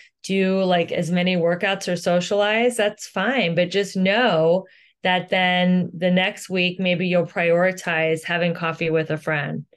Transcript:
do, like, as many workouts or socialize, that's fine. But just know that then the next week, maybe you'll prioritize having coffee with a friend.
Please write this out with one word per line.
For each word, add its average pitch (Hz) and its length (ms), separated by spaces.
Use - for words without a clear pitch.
do, 190 400
like, 185 260
as 160 200
many 180 260
workouts 180 540
or 180 60
socialize, 208 800
that's 214 300
fine. 202 480
But 175 160
just 190 260
know 185 720
that 180 260
then 180 680
the 175 140
next 185 400
week, 180 300
maybe 180 260
you'll 175 200
prioritize 170 1000
having 170 300
coffee 165 360
with 160 200
a 156 60
friend. 151 480